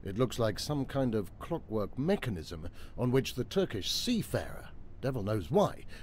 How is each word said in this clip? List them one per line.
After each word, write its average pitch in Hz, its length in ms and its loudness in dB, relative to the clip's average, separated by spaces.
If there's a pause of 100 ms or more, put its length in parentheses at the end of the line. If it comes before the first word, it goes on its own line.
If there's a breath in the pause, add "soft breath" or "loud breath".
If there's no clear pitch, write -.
It 95 160 -4
looks 123 220 2
like 110 180 4
some 147 260 0
kind 127 300 2
of 104 240 -2
clockwork 110 580 -2
mechanism 95 720 0 (300 loud breath)
on 120 140 4
which 131 240 4
the 123 80 0
Turkish 143 480 0
seafarer, 120 800 0 (300)
devil 127 220 0
knows 101 260 0
why, 180 360 2 (180 loud breath)